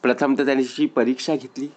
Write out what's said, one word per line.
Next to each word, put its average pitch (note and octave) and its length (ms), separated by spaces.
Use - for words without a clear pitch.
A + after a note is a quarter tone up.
प्रथम C3 340
तर C#3 80
त्याची C3+ 400
परीक्षा B2+ 500
घेतली C3 400